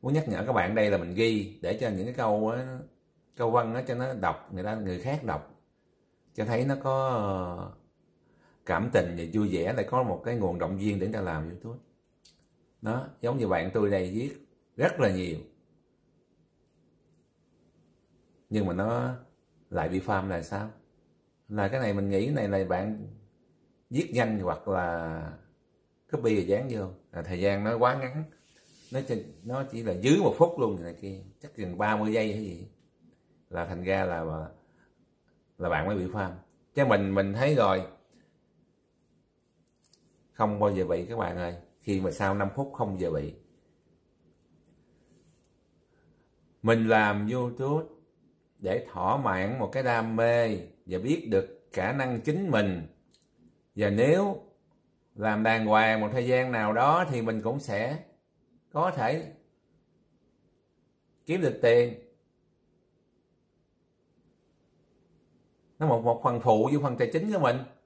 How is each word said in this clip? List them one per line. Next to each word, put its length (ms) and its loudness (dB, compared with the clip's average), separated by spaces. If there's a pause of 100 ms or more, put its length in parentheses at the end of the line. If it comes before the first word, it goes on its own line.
muốn 120 -2
nhắc 160 0
nhở 160 -2
các 80 0
bạn 220 2
đây 140 4
là 80 2
mình 160 -4
ghi 480 0
để 200 -2
cho 80 0
những 160 -4
cái 80 -8
câu 360 0
á, 300 -6 (560)
câu 160 0
văn 240 2
á, 120 -4
cho 80 -2
nó 180 -4
đọc, 400 -4
người 100 -6
ta, 120 -4
người 240 -4
khác 240 -4
đọc 380 -8 (720)
cho 120 -4
thấy 200 0
nó 180 0
có, 240 0
ờ, 640 -4 (960)
cảm 280 0
tình 240 4
và 60 -4 (100)
vui 180 2
vẻ, 220 0
lại 160 -2
có 140 2
một 220 -4
cái 100 -4
nguồn 240 -2
động 180 -2
viên 220 0
để 80 -2
người 60 -4
ta 80 -4
làm 280 -4
YouTube. 300 -14 (1000)
Đó, 260 -4 (140)
giống 160 -2
như 100 0
bạn 260 0
tôi 160 2
đây 240 0
viết 340 -6 (300)
rất 220 0
là 120 4
nhiều. 260 -2 (3000)
Nhưng 160 0
mà 80 -2
nó 420 -2 (540)
lại 200 -2
bị 100 -2
farm 280 -2
là 140 -4
sao? 280 -8 (800)
Là 180 -2
cái 120 -2
này 140 0
mình 160 0
nghĩ 160 2
cái 100 0
này 120 0
là 220 0
bạn 380 -2 (800)
viết 240 -2
nhanh 260 0
hoặc 280 -4
là 640 -2 (800)
copy 240 2
rồi 120 0
dán 240 0
vô. 160 -4 (240)
À, 100 -10
thời 180 -6
gian 240 2
nó 140 0
quá 180 4
ngắn. 280 -6 (720)
Nó 140 -2
chỉ, 160 -4 (200)
nó 280 -6
chỉ 120 -8
là 100 -2
dưới 260 4
một 180 2
phút 220 6
luôn 240 0
này 180 -10
kia, 180 -10 (220)
chắc 140 -18
chừng 220 -8
ba 180 2
mươi 180 0
giây 200 0
hay 100 -6
gì. 240 -10 (840)
Là 160 -4
thành 180 -8
ra 220 2
là, 440 -6 (1080)
là 120 -4
bạn 180 0
mới 100 0
bị 80 -2
farm. 260 -4 (420)
Chứ 120 4
mình, 300 2
mình 180 2
thấy 220 2
rồi, 260 4 (2500)
không 260 0
bao 160 4
giờ 100 0
bị 200 -2
các 120 -8
bạn 200 -4
ơi. 180 -6 (260)
Khi 200 0
mà 100 0
sau 240 0
năm 200 0
phút 180 -6
không 160 -4
bao 80 -6
giờ 140 -2
bị. 220 -4 (3250)
Mình 260 4
làm 420 4
YouTube 580 -2 (720)
để 320 -2
thỏa 260 0
mãn 420 0
một 120 -2
cái 120 -2
đam 320 0
mê 420 4 (280)
và 140 -4
biết 320 0
được 400 0
khả 200 0
năng 300 -2
chính 300 -2
mình. 360 0 (880)
Và 140 2
nếu 540 4 (720)
làm 280 0
đàng 220 4
hoàng 360 6
một 100 -2
thời 160 -2
gian 240 2
nào 220 0
đó 360 4
thì 120 -2
mình 200 -2
cũng 180 -2
sẽ 440 -4 (680)
có 200 0
thể 420 -2 (1900)
kiếm 160 -2
được 200 0
tiền. 380 6 (3750)
Nó 80 2
một, 140 6
một 220 2
phần 180 2
phụ 320 6
vô 80 4
phần 160 0
tài 160 2
chính 200 0
của 60 2
mình. 180 4 (280)